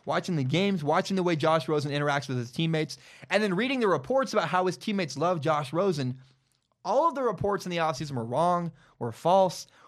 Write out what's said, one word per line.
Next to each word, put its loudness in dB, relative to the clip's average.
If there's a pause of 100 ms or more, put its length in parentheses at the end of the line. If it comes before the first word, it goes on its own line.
watching -2
the 0
games, 2
watching 0
the 0
way 2
Josh 2
Rosen 0
interacts 0
with -4
his -6
teammates, -2 (340)
and 2
then 0
reading 0
the 2
reports 0
about 2
how 2
his -2
teammates -4
love 0
Josh 0
Rosen, 0 (640)
all 2
of 0
the -2
reports -2
in -6
the -2
offseason -2
were -4
wrong, 0 (260)
were -6
false, 2 (180)